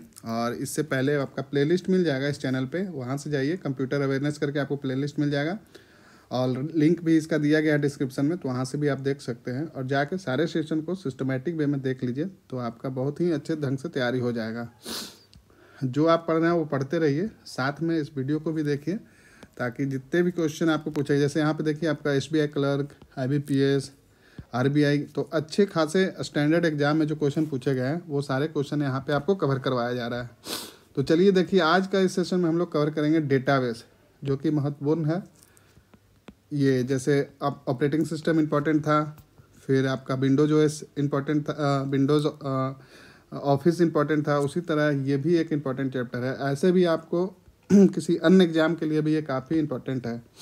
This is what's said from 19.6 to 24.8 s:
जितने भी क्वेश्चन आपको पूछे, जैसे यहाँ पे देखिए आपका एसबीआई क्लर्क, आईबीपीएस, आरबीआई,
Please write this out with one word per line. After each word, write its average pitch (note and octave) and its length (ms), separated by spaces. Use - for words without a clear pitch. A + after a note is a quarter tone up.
जितने C3+ 360
भी F3 100
क्वेश्चन E3 380
आपको D3+ 220
पूछे, C#3+ 280
जैसे C#3+ 200
यहाँ D3+ 140
पे D#3 100
देखिए D3+ 260
आपका D3 240
एसबीआई D3 340
क्लर्क, C#3 420
आईबीपीएस, C#3 760
आरबीआई, C#3+ 460